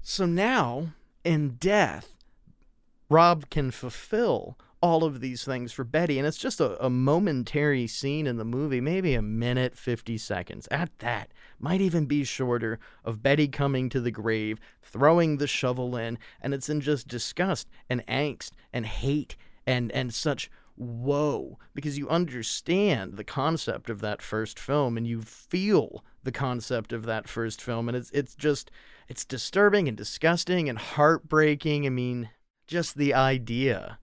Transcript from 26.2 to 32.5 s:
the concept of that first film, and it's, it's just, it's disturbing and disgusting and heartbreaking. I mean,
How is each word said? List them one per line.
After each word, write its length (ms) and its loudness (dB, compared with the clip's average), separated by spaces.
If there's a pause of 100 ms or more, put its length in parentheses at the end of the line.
the 80 -6
concept 600 -4
of 120 -6
that 220 -4
first 340 -6
film, 280 -4
and 80 -4
it's, 140 -8
it's 220 -2
just, 380 -2 (380)
it's 160 -10
disturbing 640 2
and 80 -4
disgusting 720 0
and 100 -6
heartbreaking. 1040 4
I 40 0
mean, 400 -2 (360)